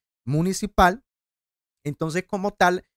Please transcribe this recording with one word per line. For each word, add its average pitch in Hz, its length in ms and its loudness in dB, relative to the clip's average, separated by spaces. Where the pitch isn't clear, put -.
municipal, 180 800 0
entonces 160 440 -6
como 202 240 -4
tal 180 340 0